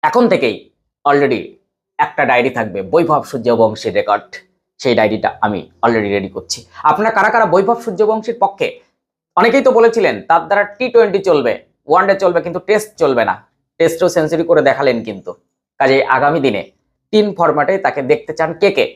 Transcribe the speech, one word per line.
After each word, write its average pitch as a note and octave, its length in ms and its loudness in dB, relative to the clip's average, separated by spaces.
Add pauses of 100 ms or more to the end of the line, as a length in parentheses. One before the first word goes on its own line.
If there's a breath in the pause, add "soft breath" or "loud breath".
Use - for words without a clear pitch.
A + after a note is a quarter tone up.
এখন A3+ 280 2
থেকেই B2 240 0 (540)
already C#3 300 2 (600)
একটা D3 300 -2
ডায়েরি B2+ 280 2
থাকবে G#2 220 -6 (140)
বৈভব D#3+ 360 2
সূর্যবংশীর A2 720 0
রেকর্ড, G#2 300 -2 (520)
সেই B2 180 0
ডায়েরিটা A2 300 0 (160)
আমি G#2 140 -2 (240)
already A2+ 280 0
রেডি G2 240 -4
করছি। - 240 -10 (300 loud breath)
আপনারা A3 280 0
কারা G3+ 160 2
কারা A3+ 200 4
বৈভব G3 320 2
সূর্যবংশীর A3 580 -4
পক্ষে? D3+ 240 -4 (720)
অনেকেই A#3 280 2
তো B3+ 100 4
বলেছিলেন A3+ 380 2 (140)
তার - 180 2
দ্বারা G3+ 160 2 (140)
টি B3+ 160 -4
টোয়েন্টি G#3 340 4
চলবে, C3+ 260 2 (360)
ওয়ানডে F#3+ 340 2
চলবে, F3 220 2
কিন্তু F3 220 -6
টেস্ট G#3+ 220 0 (120)
চলবে C3 280 2
না। F#2 60 -4 (440)
টেস্টেও E3 360 2
সেঞ্চুরি D#3+ 340 0
করে D#3 200 6
দেখালেন C3+ 280 0 (100)
কিন্তু। F#2+ 240 -12 (480)
কাজেই C3+ 240 2 (120)
আগামী C#3+ 300 0
দিনে G#2 160 0 (520)
তিন G#3+ 120 4 (120)
ফরম্যাটে D#3 360 0 (120)
তাকে C3 160 -2 (100)
দেখতে D3+ 280 -2
চান D#3+ 120 -2 (100)
কে G3 160 4
কে A#2 80 2 (100)